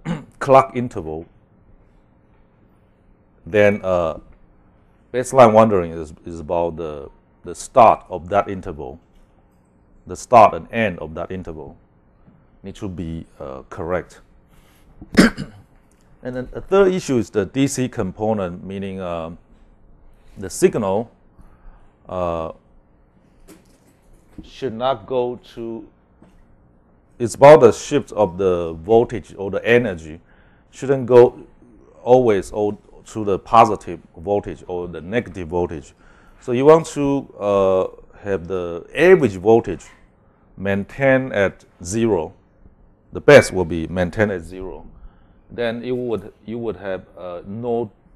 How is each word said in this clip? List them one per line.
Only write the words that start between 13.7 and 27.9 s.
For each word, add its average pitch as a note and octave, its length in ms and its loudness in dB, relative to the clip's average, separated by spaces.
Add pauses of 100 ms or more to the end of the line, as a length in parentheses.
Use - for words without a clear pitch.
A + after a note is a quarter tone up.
<clears throat> - 960 -6 (1000)
And B2 120 -10
then B2+ 180 -10
the B2 80 -12
third F#3+ 320 2
issue D3 240 -2
is G#2+ 140 -2
the G2 160 -2
D C3+ 180 0
C B2+ 240 -4
component, G2 720 -4
meaning, F#2+ 380 -10
uh, E2+ 300 -8 (1040)
the F#2+ 140 -12
signal, A#2 580 -2 (1000)
uh, E2+ 440 -6 (1900)
should B2+ 300 -10
not B2+ 340 -6
go B2 320 -4 (160)
to, A2+ 340 -14 (1300)
it's A#2+ 160 -6
about D3 280 10
the A2+ 100 8
shift - 400 -4